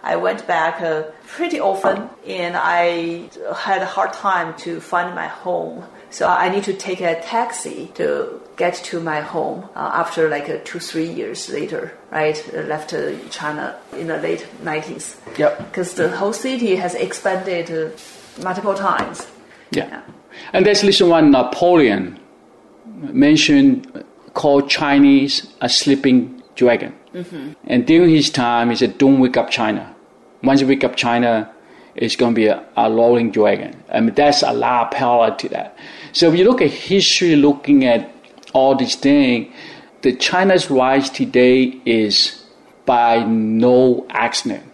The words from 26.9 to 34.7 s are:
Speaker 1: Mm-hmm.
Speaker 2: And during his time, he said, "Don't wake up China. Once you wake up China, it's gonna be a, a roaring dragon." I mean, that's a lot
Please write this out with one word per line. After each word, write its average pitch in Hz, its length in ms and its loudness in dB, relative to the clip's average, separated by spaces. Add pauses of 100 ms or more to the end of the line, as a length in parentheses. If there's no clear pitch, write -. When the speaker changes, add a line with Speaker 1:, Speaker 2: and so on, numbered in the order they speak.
Speaker 1:
Mm-hmm. 165 380 -12 (160)
Speaker 2:
And 120 180 0
during 170 240 6
his 156 200 4
time, 120 400 0
he 117 60 0
said, 117 220 -2
"Don't 135 220 6
wake 127 160 2
up 120 140 0
China. 107 440 -4 (500)
Once 139 180 4
you 131 60 0
wake 135 160 2
up 127 120 -2
China, 120 540 0 (460)
it's 113 200 -4
gonna 117 180 0
be 110 140 2
a, - 160 -2 (140)
a 110 120 2
roaring 117 420 2
dragon." 101 440 0 (160)
I - 80 0
mean, 113 160 2
that's 143 280 4
a 123 100 0
lot 120 320 0